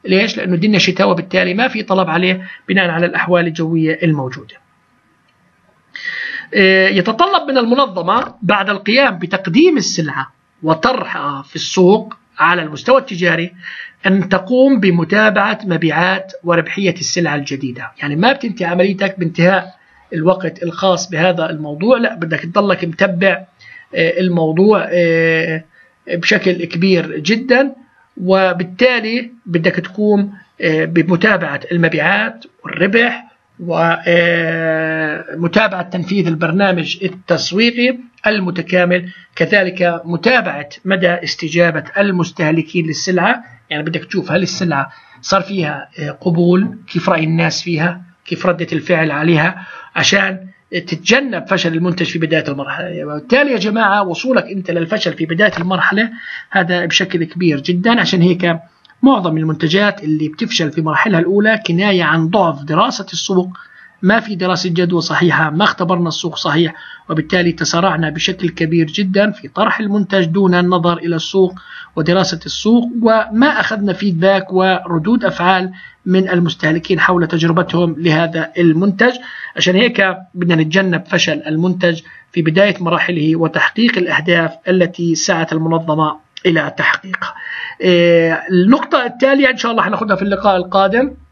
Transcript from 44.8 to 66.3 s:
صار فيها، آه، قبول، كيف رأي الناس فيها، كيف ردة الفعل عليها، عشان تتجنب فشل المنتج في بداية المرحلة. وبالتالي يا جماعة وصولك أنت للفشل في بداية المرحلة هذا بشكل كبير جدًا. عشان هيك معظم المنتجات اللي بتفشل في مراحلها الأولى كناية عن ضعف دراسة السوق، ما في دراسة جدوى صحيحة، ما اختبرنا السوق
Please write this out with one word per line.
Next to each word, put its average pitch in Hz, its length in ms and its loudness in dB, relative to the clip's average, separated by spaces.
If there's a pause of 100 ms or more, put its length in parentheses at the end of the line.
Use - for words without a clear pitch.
صار 196 200 0
فيها، 165 480 -6 (100)
آه، 147 120 -8
قبول، 175 680 0 (140)
كيف 175 180 -2
رأي 160 140 0
الناس 165 380 0
فيها، 175 400 -4 (240)
كيف 170 200 -8
ردة 170 280 0
الفعل 160 380 0
عليها، 156 540 0 (300)
عشان 190 520 0 (240)
تتجنب 185 760 -2
فشل 170 260 0
المنتج 175 320 0
في - 140 -6
بداية 156 280 0
المرحلة. 151 580 -8
وبالتالي 226 460 0
يا 233 60 0
جماعة 208 460 2
وصولك 190 400 0
أنت 185 280 -8
للفشل 170 420 -2
في 160 120 -4
بداية 175 340 2
المرحلة 190 500 0 (420)
هذا 175 340 0
بشكل 175 380 -2
كبير 160 360 0
جدًا. 185 400 0
عشان 180 220 2
هيك 170 380 2 (420)
معظم 190 360 2
المنتجات 165 640 0
اللي 156 260 -2
بتفشل 156 420 -4
في 165 100 -2
مراحلها 165 380 0
الأولى 208 480 2
كناية 185 360 2
عن 160 260 2
ضعف 165 340 0
دراسة 190 500 0
السوق، 180 440 -2 (440)
ما 208 180 2
في 214 160 -6
دراسة 180 340 -2
جدوى 175 320 0
صحيحة، 156 480 2
ما 165 140 0
اختبرنا 175 440 0
السوق 156 280 -6